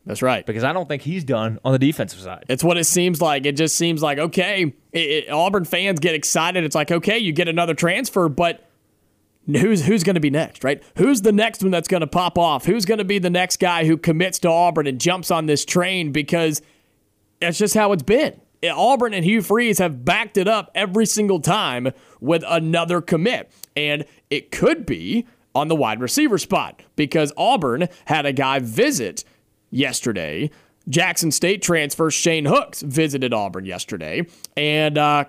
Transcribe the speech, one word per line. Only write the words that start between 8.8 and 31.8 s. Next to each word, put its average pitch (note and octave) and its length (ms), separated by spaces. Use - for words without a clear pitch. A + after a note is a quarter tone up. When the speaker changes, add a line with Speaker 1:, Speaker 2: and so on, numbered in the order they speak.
Speaker 1:
who's, E3 380
who's F#3 200
gonna F3+ 160
be D3 100
next, D3 320
right? C#3 180
Who's A#3 260
the G#3 100
next G#3 300
one F#3+ 100
that's E3+ 160
gonna E3+ 180
pop F3 320
off? D#3+ 280
Who's G3+ 180
gonna G#3+ 200
be G3+ 140
the F3 120
next F3+ 280
guy F3 260
who D#3+ 120
commits E3+ 440
to F3+ 80
Auburn E3 380
and C3 140
jumps F3 320
on D#3+ 140
this D3 180
train? F3+ 480
Because D3+ 500
that's E3+ 180
just G#3 160
how G#3+ 180
it's D#3 120
been. B3 360
Auburn A3+ 400
and F#3 120
Hugh G#3+ 180
Freeze A3 380
have D3 240
backed G3+ 320
it F#3 100
up G#3 300
every G3 300
single G3 340
time C3+ 520
with D#3 260
another E3 540
commit. E3+ 500
And D3 280
it - 220
could C4+ 340
be A2+ 400
on C#3+ 140
the D#3+ 100
wide A2+ 240
receiver G#3 380
spot D3 420
because D3+ 420
Auburn E3+ 520
had D3 200
a C#3+ 80
guy C3+ 280
visit B2 640
yesterday. A#2 760
Jackson E3+ 440
State F#3 300
transfer D#3+ 480